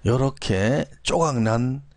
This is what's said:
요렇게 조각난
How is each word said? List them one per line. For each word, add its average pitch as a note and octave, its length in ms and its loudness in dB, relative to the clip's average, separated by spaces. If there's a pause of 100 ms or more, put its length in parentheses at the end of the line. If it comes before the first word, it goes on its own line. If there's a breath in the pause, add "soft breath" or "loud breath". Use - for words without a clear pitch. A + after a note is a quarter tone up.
요렇게 B2+ 800 0 (160)
조각난 B2+ 800 0 (140)